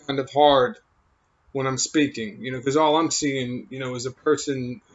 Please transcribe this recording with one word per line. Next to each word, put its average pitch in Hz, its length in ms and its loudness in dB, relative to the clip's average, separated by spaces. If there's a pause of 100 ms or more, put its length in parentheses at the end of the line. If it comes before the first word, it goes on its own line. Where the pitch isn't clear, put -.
kind 139 140 -4
of 131 120 -4
hard 135 460 4 (720)
when 131 140 -4
I'm 131 140 -4
speaking, 117 680 -2
you 127 60 -8
know, 127 100 -6
'cause 139 160 4
all 156 200 4
I'm 160 120 2
seeing, 135 640 -4
you 131 80 -10
know, 127 160 -6
is 120 100 -6
a 131 60 -8
person 131 720 -4 (140)